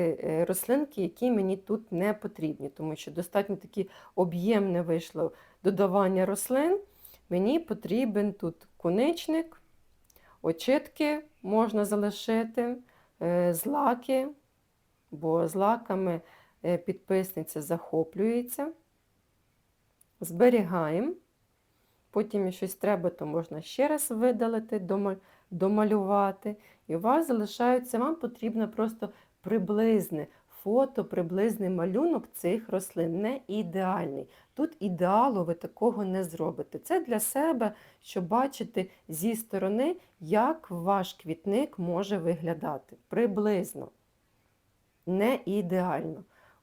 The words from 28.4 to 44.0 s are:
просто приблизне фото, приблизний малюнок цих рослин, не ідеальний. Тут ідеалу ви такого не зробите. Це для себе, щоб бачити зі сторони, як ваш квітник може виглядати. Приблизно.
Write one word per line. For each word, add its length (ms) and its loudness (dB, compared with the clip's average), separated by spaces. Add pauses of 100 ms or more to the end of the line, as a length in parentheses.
просто 400 -4 (320)
приблизне 840 2 (360)
фото, 420 2
приблизний 640 0
малюнок 640 0
цих 360 -2
рослин, 520 -2
не 280 -2
ідеальний. 800 -4 (260)
Тут 260 -2
ідеалу 640 2
ви 100 -2
такого 500 -2
не 200 -2
зробите. 540 -6
Це 220 0
для 200 -2
себе, 520 0 (280)
щоб 280 -6
бачити 640 -2 (180)
зі 280 -2
сторони, 600 0 (240)
як 500 0
ваш 420 0
квітник 640 -4
може 400 -2
виглядати. 800 -4 (120)
Приблизно. 800 0 (1160)